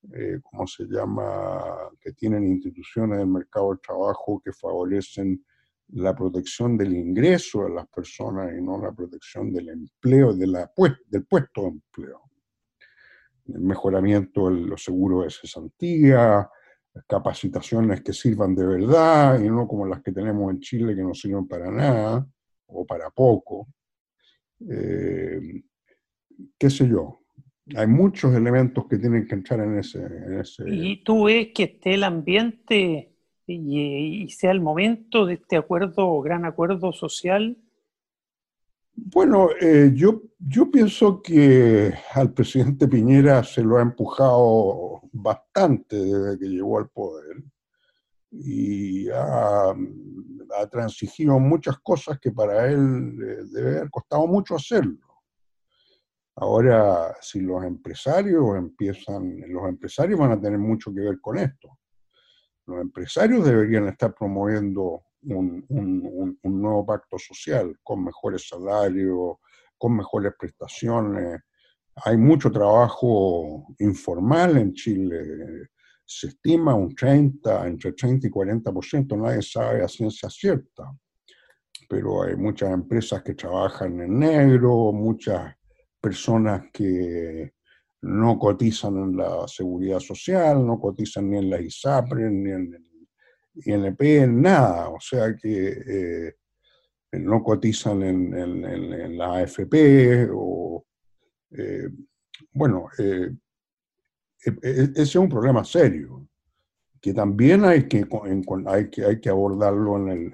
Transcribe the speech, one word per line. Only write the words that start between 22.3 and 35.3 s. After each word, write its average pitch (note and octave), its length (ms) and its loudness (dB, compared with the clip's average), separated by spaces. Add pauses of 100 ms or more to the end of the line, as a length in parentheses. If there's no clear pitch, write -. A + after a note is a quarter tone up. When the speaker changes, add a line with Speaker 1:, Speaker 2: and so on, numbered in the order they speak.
Speaker 1:
o F2+ 180 -10
para E2 240 -10
poco. A2 580 2 (1000)
Eh, F2 960 -6 (960)
qué C#3 100 4
sé C3+ 180 2
yo, E2+ 340 -2 (540)
hay A2 120 0
muchos D3 480 4
elementos A#2+ 520 2
que G#2+ 120 -2
tienen A#2 260 0
que - 80 -8
entrar G#2+ 280 -4
en G#2 180 -2
ese, F#2 260 -10
en F2+ 340 -10
ese - 280 -12
Speaker 2:
¿Y F#3+ 360 -6
tú A3 220 2
ves A3 300 2
que G#3 80 0
esté F#3 320 -2
el G3+ 80 0
ambiente F3+ 1120 -2 (300)
y, D3+ 800 -6
y - 40 -14
sea - 220 -2
el F#3+ 100 0
momento G3+ 640 0
de F3+ 80 -2